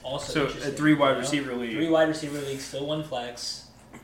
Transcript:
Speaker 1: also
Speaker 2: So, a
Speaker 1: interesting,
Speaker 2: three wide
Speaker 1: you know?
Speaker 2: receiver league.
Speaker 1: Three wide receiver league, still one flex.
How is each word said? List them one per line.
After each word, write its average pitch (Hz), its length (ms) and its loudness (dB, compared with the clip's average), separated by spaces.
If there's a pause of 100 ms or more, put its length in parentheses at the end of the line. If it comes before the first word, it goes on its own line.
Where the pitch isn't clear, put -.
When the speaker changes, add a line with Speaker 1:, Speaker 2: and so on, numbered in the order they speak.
Speaker 1:
also 135 300 -6
Speaker 2:
So, 156 80 2
a 135 60 2
Speaker 1:
interesting, 135 280 -4
Speaker 2:
three 151 200 6
wide 143 140 6
Speaker 1:
you 131 60 6
know? 120 60 -2
Speaker 2:
receiver 135 340 -2
league. 120 220 -4
Speaker 1:
Three 160 120 0
wide 160 200 6
receiver 147 320 -4
league, 135 200 -6
still 139 260 -6
one 156 180 -4
flex. - 640 -8 (340)